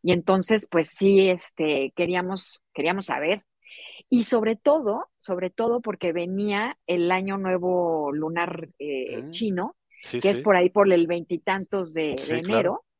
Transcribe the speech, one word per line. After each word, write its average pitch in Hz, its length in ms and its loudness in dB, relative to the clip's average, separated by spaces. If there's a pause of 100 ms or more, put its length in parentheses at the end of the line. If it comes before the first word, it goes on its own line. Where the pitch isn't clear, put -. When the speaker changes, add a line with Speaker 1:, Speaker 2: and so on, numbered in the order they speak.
Speaker 1:
Y 180 100 2
entonces, 190 580 2
pues, 165 200 0
sí, 196 400 4
este, 151 640 -2
queríamos, 180 640 -4 (120)
queríamos 180 320 -2
saber. 151 380 -2 (640)
Y 240 140 4
sobre 220 320 0
todo, 285 520 2 (100)
sobre 180 320 -4
todo 233 320 -2
porque 185 300 -4
venía 202 720 -2
el 175 260 0
Año 196 260 -2
Nuevo 180 720 0
Lunar, 165 680 -4
eh, 135 460 -6
Speaker 2:
Mm. 151 60 -12
Speaker 1:
chino, 196 460 -4 (260)
Speaker 2:
Sí, - 180 -6
Speaker 1:
que 190 100 2
es 202 80 0
Speaker 2:
sí. - 20 -6
Speaker 1:
por 196 160 4
ahí 180 140 4
por 196 220 4
el 170 140 4
veintitantos 175 880 -4
de, 156 320 -4
Speaker 2:
Sí, - 20 -
Speaker 1:
de 156 140 -2
Speaker 2:
claro. 190 280 2
Speaker 1:
enero. - 140 -8 (160)